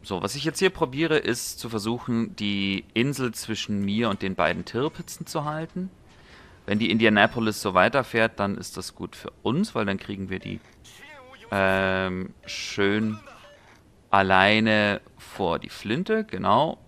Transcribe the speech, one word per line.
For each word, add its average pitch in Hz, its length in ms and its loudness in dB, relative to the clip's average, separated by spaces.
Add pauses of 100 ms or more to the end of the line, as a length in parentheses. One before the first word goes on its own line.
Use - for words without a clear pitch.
So, 95 200 -6
was 101 140 -4
ich 143 80 -8
jetzt 160 140 -2
hier 190 120 4
probiere, 151 480 0
ist - 400 -2
zu 123 100 -8
versuchen, 113 680 -2
die 98 580 -2
Insel 123 400 0
zwischen 101 500 -4
mir 107 240 0
und 101 140 -2
den 95 140 -4
beiden 87 280 0
Tirpitzen - 640 -6
zu 151 180 -6
halten. 165 460 -8 (760)
Wenn 104 140 0
die 107 120 2
Indianapolis 107 720 4
so 95 140 -2
weiterfährt, 113 680 4
dann 98 160 0
ist - 220 -10
das - 160 -12
gut - 200 -10
für - 160 -12 (120)
uns, 151 320 -2
weil 110 100 0
dann 98 140 -2
kriegen 98 320 -8
wir 95 80 -6
die, 95 220 -8 (920)
ähm, 95 840 0 (140)
schön 107 720 0 (920)
alleine 101 920 4 (160)
vor 82 400 -4
die - 100 -10
Flinte, 190 560 -2
genau. 104 640 0